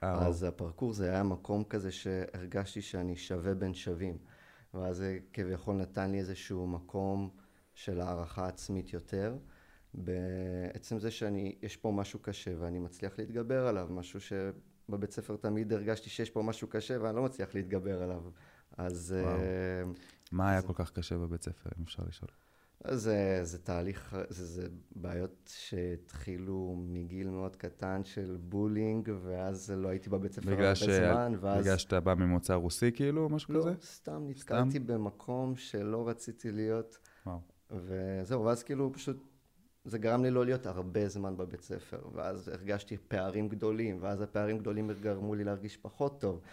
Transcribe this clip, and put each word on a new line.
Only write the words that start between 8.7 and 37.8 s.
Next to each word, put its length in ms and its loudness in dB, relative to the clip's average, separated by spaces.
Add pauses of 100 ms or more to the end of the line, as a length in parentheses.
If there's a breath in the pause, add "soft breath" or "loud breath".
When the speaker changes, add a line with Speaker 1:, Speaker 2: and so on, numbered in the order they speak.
Speaker 2:
יותר. 440 -2 (560 soft breath)
בעצם 1040 -4
זה 120 -2
שאני, 500 -2
יש 160 -8
פה 140 0
משהו 280 -2
קשה 400 -6
ואני 200 -2
מצליח 400 -6
להתגבר 480 0
עליו, 240 2
משהו 300 -6
שבבית 880 -4
ספר 240 -6
תמיד 380 0
הרגשתי 360 0
שיש 200 -4
פה 120 0
משהו 260 -2
קשה 340 -2
ואני 140 0
לא 80 2
מצליח 320 -4
להתגבר 480 0
עליו. 180 -2 (560 loud breath)
אז, 460 -4
Speaker 1:
וואו. 120 2
Speaker 2:
אה, 60 2 (920 loud breath)
Speaker 1:
מה 180 4
היה 80 6
Speaker 2:
אז 80 2
Speaker 1:
כל 100 -2
כך 160 -2
קשה 260 -2
בבית 260 -2
ספר, 260 -8 (100)
אם 40 -4
אפשר 240 -6
לשאול? 220 -10 (580 soft breath)
Speaker 2:
זה, 560 4
זה 160 -6
תהליך, 580 -2 (120)
זה, 160 -8
זה 220 -6 (280)
בעיות 600 -6
שהתחילו 1200 -4 (120)
מגיל 420 -4
מאוד 260 -4
קטן 480 -4
של 380 -4
בולינג, 680 2 (120)
ואז 560 -4
לא 100 0
הייתי 220 -2
בבית 240 2
ספר 180 0
Speaker 1:
בגלל 120 6
Speaker 2:
הרבה 120 10
Speaker 1:
ש-, 140 2
Speaker 2:
זמן, 500 8
ואז 260 4
Speaker 1:
בגלל 120 8
שאתה 220 4
בא 140 6
ממוצא 400 6
רוסי, 380 4
כאילו, 320 4
או 60 2
משהו 240 0
Speaker 2:
לא, 60 8
Speaker 1:
כזה? 220 4
Speaker 2:
סתם 460 -8
נתקלתי 440 2
Speaker 1:
סתם? 160 0
Speaker 2:
במקום 680 0
שלא 540 -2
רציתי 420 -6
להיות, 460 0 (280 soft breath)
Speaker 1:
וואו. 140 -4 (320)
Speaker 2:
וזהו, 720 -2